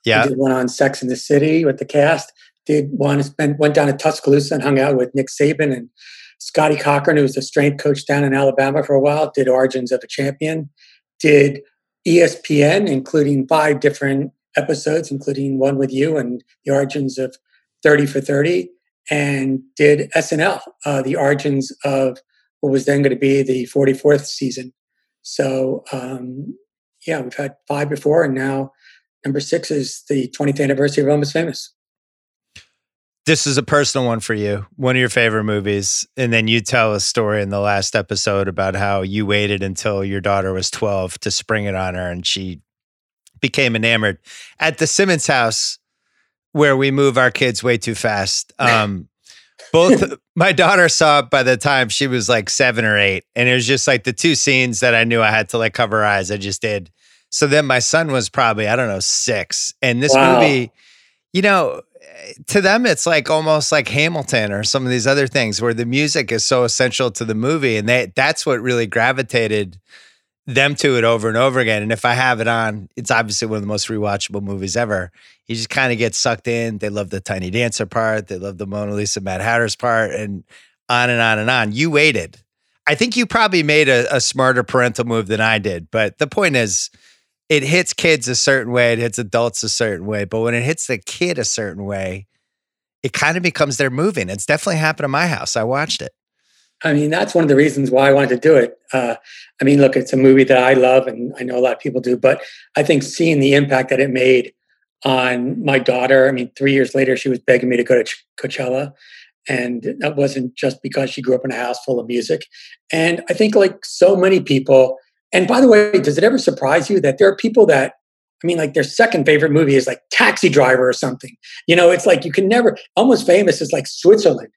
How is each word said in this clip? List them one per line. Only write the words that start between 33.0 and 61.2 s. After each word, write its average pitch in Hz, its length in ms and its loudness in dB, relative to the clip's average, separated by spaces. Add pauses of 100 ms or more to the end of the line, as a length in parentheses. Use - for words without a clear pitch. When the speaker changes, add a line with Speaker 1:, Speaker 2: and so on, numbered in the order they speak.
Speaker 1:
This 156 220 2
is 135 100 0
a 117 60 0
personal 139 420 0
one 117 140 -2
for 113 140 -6
you, 101 320 -4 (100)
one 127 220 0
of - 20 2
your 123 80 2
favorite 110 380 0
movies, 101 600 -2 (120)
and 120 160 0
then 113 160 2
you 117 100 2
tell 113 340 0
a 101 60 -4
story 107 420 -2
in 98 100 -6
the 101 100 -2
last 101 340 -2
episode 98 540 -2
about 95 260 -4
how 98 260 -2
you 98 240 -4
waited 104 380 -2
until 98 400 -6
your 98 160 -6
daughter 98 320 -2
was 92 180 -6
twelve 98 500 -6
to 101 120 -6
spring 107 340 -4
it 98 100 -6
on 92 200 -6
her, 90 140 -8
and 90 160 -10
she 92 360 -6 (800)
became 131 360 0
enamored. 110 420 0 (400)
At 156 180 -2
the 160 100 0
Simmons 185 400 0
house, 120 520 0 (720)
where 143 240 4
we 139 160 0
move 135 260 2
our 127 140 4
kids 123 320 -2
way 120 140 0
too 110 180 -6
fast, 101 640 -4
um, 107 480 0 (320)
Speaker 2:
<laughs> - 320 -16
Speaker 1:
both, 180 440 4 (200)
my 180 160 2
daughter 175 380 4
saw 147 300 4
it 120 100 -4
by 135 140 2
the 127 120 4
time 131 320 0
she 135 200 -2
was, 123 200 -2
like, 113 220 0
seven 120 340 0
or 107 140 2
eight, 98 260 0 (140)
and 123 100 2
it 123 60 4
was 123 120 0
just, 131 220 0
like, 123 160 2
the 127 100 -4
two 160 220 0
scenes 127 460 0
that 123 120 2
I 117 120 2
knew 117 160 0
I 107 100 2
had 110 180 -2
to, 120 80 -6
like, 113 160 -2
cover 110 260 0
her 104 60 0
eyes. 98 240 -2
I 107 80 -4
just 98 240 -8
did. 104 300 -6 (380)
So - 180 0
then 147 180 2
my 127 140 2
son 156 320 0
was 123 180 -2
probably, 110 380 0
I 113 80 0
don't 123 140 -2
know, 98 100 -4
six. - 840 -4
And 123 220 0
this 139 100 2
Speaker 2:
Wow. 131 280 4
Speaker 1:
movie, 123 300 0 (600)